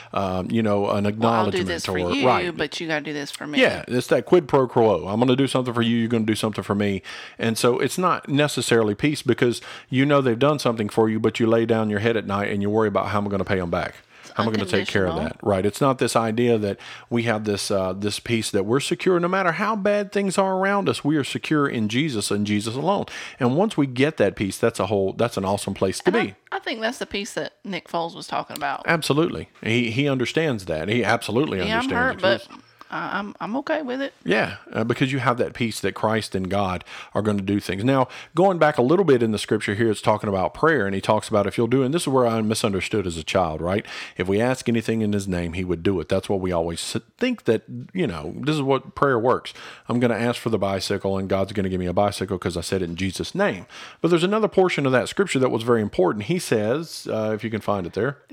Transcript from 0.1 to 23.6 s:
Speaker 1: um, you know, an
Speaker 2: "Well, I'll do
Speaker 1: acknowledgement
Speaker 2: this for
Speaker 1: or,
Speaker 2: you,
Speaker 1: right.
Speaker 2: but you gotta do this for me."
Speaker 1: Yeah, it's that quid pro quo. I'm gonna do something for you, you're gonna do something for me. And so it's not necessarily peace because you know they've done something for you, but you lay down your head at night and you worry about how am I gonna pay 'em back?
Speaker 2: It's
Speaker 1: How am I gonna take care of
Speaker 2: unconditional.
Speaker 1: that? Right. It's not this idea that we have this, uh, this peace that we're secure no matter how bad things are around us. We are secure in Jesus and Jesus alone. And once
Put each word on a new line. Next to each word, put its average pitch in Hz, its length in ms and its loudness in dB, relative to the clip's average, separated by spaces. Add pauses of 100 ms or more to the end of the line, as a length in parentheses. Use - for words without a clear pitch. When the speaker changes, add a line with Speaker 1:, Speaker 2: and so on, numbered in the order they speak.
Speaker 1:
um, 92 360 -2
you 113 140 0
know, 104 260 2
an 101 140 0
Speaker 2:
"Well, 110 280 2
I'll 110 200 2
do 185 80 0
Speaker 1:
acknowledgement 180 80 -2
Speaker 2:
this - 180 -4
for - 140 -2
Speaker 1:
or, - 160 -2
Speaker 2:
you, - 100 0
Speaker 1:
right. 180 320 2
Speaker 2:
but 156 220 -6
you 170 80 -8
gotta 151 180 -4
do 156 80 -8
this 143 160 -8
for - 160 -12
me." 147 160 0
Speaker 1:
Yeah, 107 260 2
it's 123 200 -2
that 139 180 2
quid 175 220 4
pro 135 200 4
quo. 107 400 4
I'm 104 120 -2
gonna 123 160 6
do 135 120 2
something 123 280 -2
for 117 80 2
you, 117 140 2
you're 113 100 2
gonna 113 180 2
do 110 80 2
something 104 300 -2
for 104 120 0
me. 101 280 0 (340)
And 113 180 0
so 123 220 2
it's - 220 -2
not 175 300 0
necessarily 120 680 2
peace 147 260 -2
because 120 380 2 (300)
you 127 160 2
know 143 160 4
they've 117 180 2
done 143 180 4
something 113 300 0
for 110 220 2
you, 110 100 -2
but 113 180 0
you 117 80 2
lay 117 200 4
down 113 240 2
your 104 100 0
head 113 160 2
at 101 100 -2
night 101 240 -2
and 101 120 -2
you 101 80 0
worry 110 180 2
about 98 200 0
how 101 100 -2
am 101 100 -2
I - 20 -4
gonna 98 140 -2
pay 95 160 0
'em 87 100 -4
back? 87 260 -4 (280)
Speaker 2:
It's - 120 -20
Speaker 1:
How 110 80 2
am 113 60 2
I - 40 -4
gonna 101 120 0
take 95 220 0
care 101 180 2
of 87 100 0
Speaker 2:
unconditional. - 260 -4
Speaker 1:
that? - 40 -4
Right. 98 200 2
It's - 160 0
not 135 160 2
this 120 180 0
idea 117 420 4
that 101 220 -2 (300)
we 120 140 0
have 110 200 0
this, 101 260 -2
uh, 95 220 0
this 101 280 -4
peace 113 320 -2
that 98 140 0
we're 120 140 2
secure 180 400 0
no 180 80 0
matter 185 260 0
how 202 220 -2
bad 202 380 -2
things 202 240 0
are 190 180 2
around 196 320 2
us. 120 160 -2
We 151 140 2
are 135 80 0
secure 143 420 0
in 110 220 -2
Jesus 123 420 -2
and 104 160 0
Jesus 104 280 0
alone. 165 300 -2 (320)
And 127 200 2
once 208 180 2